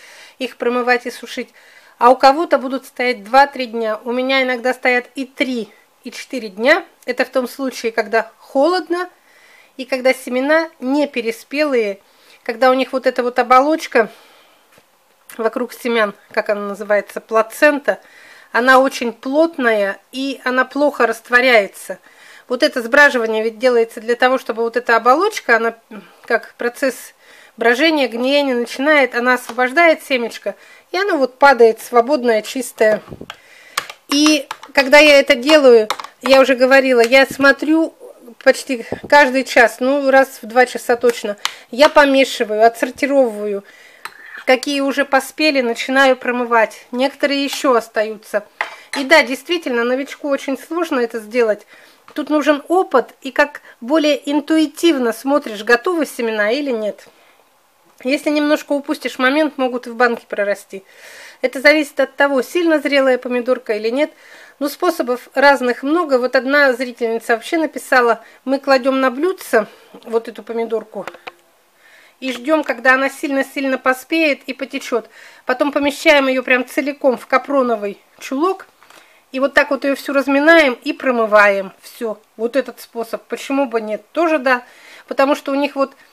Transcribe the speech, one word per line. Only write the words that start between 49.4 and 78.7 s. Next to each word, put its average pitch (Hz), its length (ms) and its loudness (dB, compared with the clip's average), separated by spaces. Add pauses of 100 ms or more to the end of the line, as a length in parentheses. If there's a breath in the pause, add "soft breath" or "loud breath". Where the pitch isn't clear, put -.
новичку 269 460 -6
очень 269 260 -4
сложно 320 440 -4
это 233 180 -4
сделать. 214 480 -2 (480 soft breath)
Тут 294 160 -8
нужен 294 360 0
опыт, 359 420 0 (120)
и 269 100 -12
как 294 300 -2 (220 loud breath)
более 294 360 0 (120)
интуитивно 294 800 0
смотришь, 247 520 -4
готовы 269 420 0
семена 220 440 -4
или 285 200 -4
нет. 214 380 -6 (920 soft breath)
Если 285 280 -2
немножко 294 420 0
упустишь 285 460 -6
момент, 277 400 0
могут 247 280 -4
и 240 40 -12
в 233 60 -14
банке 233 300 0
прорасти. 202 560 -6 (600 loud breath)
Это 254 180 -4
зависит 294 400 2
от 262 160 -4
того, 277 240 2
сильно 330 380 0
зрелая 269 400 2
помидорка 247 580 -4
или 220 140 -4
нет. 294 240 -2 (460 loud breath)
Но 277 100 -4
способов 320 640 -4
разных 254 480 2
много. 285 360 0
Вот 247 180 -2
одна 269 360 2
зрительница 233 600 -4
вообще 220 240 -4
написала, 254 640 0 (220 loud breath)
«Мы 269 140 -2
кладём 262 420 0
на 262 80 0
блюдце 269 560 -2 (380 loud breath)
вот 226 220 -4
эту 226 160 -16
помидорку». 220 640 -8 (1160 soft breath)
и 262 120 -6
ждём, 285 320 -2
когда 254 300 0
она 269 140 0
сильно-сильно 269 720 -4
поспеет 277 640 -2
и 269 80 -12
потечёт. 262 560 -8 (380 loud breath)
Потом 269 260 -2
помещаем 285 560 2
её 262 140 -2
прям 254 240 0
целиком 277 500 -2
в - 100 -18
капроновый 247 720 -2 (200)
чулок. 349 480 -6 (640 soft breath)